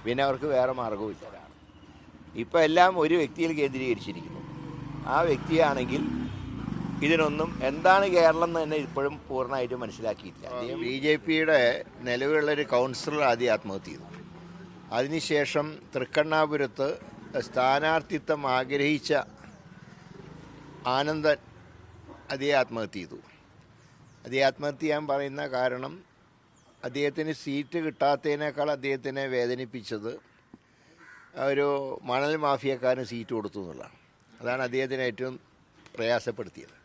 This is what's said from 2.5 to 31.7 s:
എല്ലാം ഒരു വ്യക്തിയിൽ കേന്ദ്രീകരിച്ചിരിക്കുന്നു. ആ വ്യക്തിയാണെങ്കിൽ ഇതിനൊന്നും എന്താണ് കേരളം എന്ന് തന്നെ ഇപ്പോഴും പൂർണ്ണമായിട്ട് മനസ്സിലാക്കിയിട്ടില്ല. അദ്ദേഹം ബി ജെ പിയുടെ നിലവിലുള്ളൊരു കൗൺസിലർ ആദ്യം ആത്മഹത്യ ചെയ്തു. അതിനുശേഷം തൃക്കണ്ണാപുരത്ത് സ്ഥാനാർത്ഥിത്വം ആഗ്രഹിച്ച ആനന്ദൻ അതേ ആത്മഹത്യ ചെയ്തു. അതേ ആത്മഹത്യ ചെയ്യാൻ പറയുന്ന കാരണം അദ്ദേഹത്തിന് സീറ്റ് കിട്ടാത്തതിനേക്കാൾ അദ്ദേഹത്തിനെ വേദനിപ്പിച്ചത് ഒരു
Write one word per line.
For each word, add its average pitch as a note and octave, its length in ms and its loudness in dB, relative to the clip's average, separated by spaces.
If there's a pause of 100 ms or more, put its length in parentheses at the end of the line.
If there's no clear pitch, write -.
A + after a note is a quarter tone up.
എല്ലാം F3+ 240 8 (100)
ഒരു D#3 180 4
വ്യക്തിയിൽ D#3+ 400 0
കേന്ദ്രീകരിച്ചിരിക്കുന്നു. B2 800 -4 (720)
ആ C#3+ 40 4 (120)
വ്യക്തിയാണെങ്കിൽ C#3 720 2 (1040)
ഇതിനൊന്നും D#3 440 2 (180)
എന്താണ് F#3 460 6
കേരളം E3 340 6
എന്ന് E3+ 140 0
തന്നെ D#3 240 -2
ഇപ്പോഴും C#3 280 -2 (140)
പൂർണ്ണമായിട്ട് B2+ 540 -2
മനസ്സിലാക്കിയിട്ടില്ല. G#2+ 680 -8
അദ്ദേഹം B2 340 -6
ബി B2+ 80 -2 (100)
ജെ D3+ 100 4 (100)
പിയുടെ D#3+ 360 4 (480)
നിലവിലുള്ളൊരു D3 560 2 (100)
കൗൺസിലർ C3 560 0
ആദ്യം A#2+ 240 4
ആത്മഹത്യ G2 360 -6
ചെയ്തു. C#2 160 -14 (920)
അതിനുശേഷം D3 680 0 (280)
തൃക്കണ്ണാപുരത്ത് D3 920 2 (600)
സ്ഥാനാർത്ഥിത്വം D3+ 960 2 (160)
ആഗ്രഹിച്ച C#3+ 540 0 (1800)
ആനന്ദൻ D3+ 420 2 (960)
അതേ C#3 160 -2 (100)
ആത്മഹത്യ A2+ 400 -4
ചെയ്തു. E2 180 -12 (1080)
അതേ B2 120 -2 (100)
ആത്മഹത്യ C#3+ 360 -4
ചെയ്യാൻ D3+ 260 0
പറയുന്ന C#3 320 -2 (140)
കാരണം B2+ 360 -2 (920)
അദ്ദേഹത്തിന് C#3+ 460 -2 (100)
സീറ്റ് C#3+ 420 -4
കിട്ടാത്തതിനേക്കാൾ D3 920 0
അദ്ദേഹത്തിനെ C3+ 480 -4 (100)
വേദനിപ്പിച്ചത് A#2+ 800 -4 (1400)
ഒരു C#3 160 2 (440)